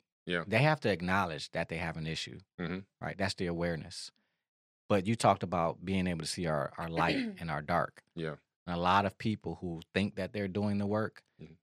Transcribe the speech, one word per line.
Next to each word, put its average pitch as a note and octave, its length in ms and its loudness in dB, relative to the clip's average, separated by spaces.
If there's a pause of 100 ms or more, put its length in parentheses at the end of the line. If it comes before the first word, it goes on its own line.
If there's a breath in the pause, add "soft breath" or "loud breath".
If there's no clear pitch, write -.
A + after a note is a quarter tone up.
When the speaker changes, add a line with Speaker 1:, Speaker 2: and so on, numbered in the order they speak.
(260)
Speaker 1:
Yeah. F2 220 0
Speaker 2:
They A2 120 4
have D3+ 220 6
to A#2 80 2
acknowledge F2+ 640 0
that E2 180 -2
they E2 80 -4
have E2 200 -4
an D#2+ 100 -4
issue, D#2 320 -6 (200)
Speaker 1:
Mm-hmm. F2+ 200 -4 (220)
Speaker 2:
right? - 160 -6
That's G2 180 0
the F#2+ 120 -2
awareness. E2+ 640 -4 (800)
But G2 180 4
you A2+ 80 2
talked G2+ 280 6
about E2+ 400 0
being F#2 240 2
able E2+ 140 -2
to D#2 40 -8
see F2 200 -4
our, D2+ 320 0
our E2+ 120 -6
light E2 260 2
Speaker 3:
<clears throat> G#3+ 240 -4
Speaker 2:
and F3 120 -6
our D2+ 100 -2
dark. D#2+ 420 -2 (120)
Speaker 1:
Yeah. D#2+ 200 -4 (320)
Speaker 2:
And F2+ 80 -2
a F2 40 -2
lot F#2+ 260 6
of F#2+ 120 -2
people G#2 440 -4
who E2+ 200 -6 (120)
think G2 220 2
that F#2+ 180 -4
they're G2+ 140 -2
doing G2+ 300 0
the G2+ 100 0
work, G#2+ 360 -2 (180)
Speaker 1:
Mm-hmm. D#2+ 220 -16